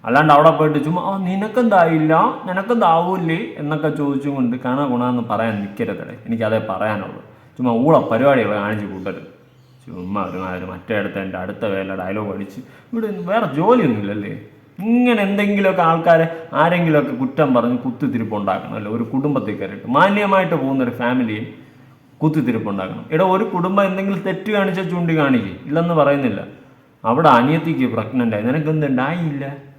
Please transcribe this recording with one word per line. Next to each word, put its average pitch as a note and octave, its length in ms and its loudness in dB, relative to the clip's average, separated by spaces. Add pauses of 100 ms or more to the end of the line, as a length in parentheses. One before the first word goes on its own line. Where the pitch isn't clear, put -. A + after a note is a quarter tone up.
അല്ലാണ്ട് C#3+ 280 6
അവിടെ D3+ 160 8
പോയിട്ട് D3+ 340 2
ചുമ്മാ, E3+ 180 0
"ആ G3 160 -2
നിനക്കെന്തായില്ല, F#3+ 960 2 (300)
നിനക്കെന്താവൂല്ലേ?" F#3 1000 0 (120)
എന്നൊക്കെ D3+ 320 -2
ചോദിച്ചും C#3+ 460 -2
കൊണ്ട് B2+ 220 0
കാണാ B2+ 280 -2
ഗുണമെന്ന് B2 440 -2
പറയാൻ A2 300 -2
നിൽക്കരുതടേ. G2+ 680 -8
എനിക്കതേ A2 440 -2
പറയാനുള്ളൂ. G2 520 -4 (360)
ചുമ്മാ B2 160 0
ഊള C3+ 260 4
പരിപാടികൾ A2+ 560 2
കാണിച്ച് G#2 300 -4
കൂട്ടരുത്. F#2+ 500 -10 (500)
ചുമ്മാ F#2+ 460 -6
ഒരുമാതിരി F#2 340 -8
മറ്റേ F#2 300 -8
അടുത്ത G2 180 -4
എൻ്റെ F#2+ 240 -6
അടുത്ത F#2 280 -8
വേല F#2+ 300 -4
ഡയലോഗ് G2 400 -6
അടിച്ച് G2 260 -12 (320)
ഇവിടെ A3+ 120 -2
ഒന്നും F#3 220 -8
വേറെ F#3+ 280 0
ജോലിയൊന്നുമില്ലല്ലേ? G#2+ 840 2 (400)
ഇങ്ങനെ A#3 440 2
എന്തെങ്കിലുമൊക്കെ G3 580 2
ആൾക്കാരെ E3 460 4 (260)
ആരെങ്കിലുമൊക്കെ D#3 600 2
കുറ്റം C3 380 0
പറഞ്ഞ് A#2+ 240 2
കുത്തിത്തിരിപ്പ് A2+ 580 -4
ഉണ്ടാക്കണം G2 400 -4
അല്ലേ? G#2 160 -8
ഒരു A#2+ 120 -2
കുടുംബത്തിൽ C3 520 -2
കയറിയിട്ട് G2 320 -10
മാന്യമായിട്ട് F#3+ 680 2
പോകുന്നൊരു C3+ 360 0
ഫാമിലിയും A#2+ 540 -2 (800)
കുത്തിത്തിരിപ്പ് B2 460 0
ഉണ്ടാക്കണം. F#2+ 420 -6
എടാ, D#3+ 140 2
ഒരു F#3+ 180 2
കുടുംബം F#3 420 0
എന്തെങ്കിലും F#3+ 400 -2
തെറ്റ് F#3+ 260 -4
കാണിച്ചാൽ F#3+ 380 0
ചൂണ്ടിക്കാണിക്ക്, D#3 600 0 (160)
ഇല്ലെന്ന് E3+ 280 0
പറയുന്നില്ല. C#3 500 2 (640)
അവിടെ C#3 240 4
അനിയത്തിക്ക് C#3 640 4
പ്രഗ്നന്റ് A2+ 420 -2
ആയി, G#2 80 -2
നിനക്ക് D3 260 0
എന്തുണ്ടായില്ല? C#3+ 840 -2 (240)